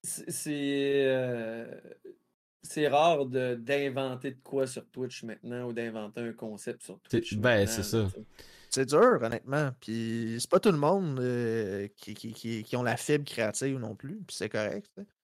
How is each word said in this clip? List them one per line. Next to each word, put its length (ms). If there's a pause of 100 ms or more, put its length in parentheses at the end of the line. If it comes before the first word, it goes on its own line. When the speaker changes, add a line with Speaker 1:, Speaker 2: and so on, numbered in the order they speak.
Speaker 1:
c'est, 280
c'est, 760
euh, 580 (960)
c'est 240
rare 380
de, 300
d'inventer 760
de 120
quoi 220
sur 240
Twitch 340
maintenant 440
ou 60
d'inventer 480
un 120
concept 500
sur 160 (100)
Speaker 2:
C'est, 120
Speaker 1:
Twitch 140
Speaker 2:
ben, 240
Speaker 1:
maintenant, 80 (160)
Speaker 2:
c'est 140
Speaker 1:
là, 80
Speaker 2:
ça. 100
Speaker 1:
tu 60
sais. 40 (460)
Speaker 3:
C'est 180
dur, 320
honnêtement, 480 (100)
puis 600
c'est 100
pas 100
tout 120
le 60
monde, 420
euh, 760
qui, 180
qui, 200
qui, 300
qui 120
ont 80
la 140
fibre 260
créative 540
non 180
plus, 200 (120)
puis 80
c'est 140
correct, 380 (100)
tu 60
sais. 40 (160)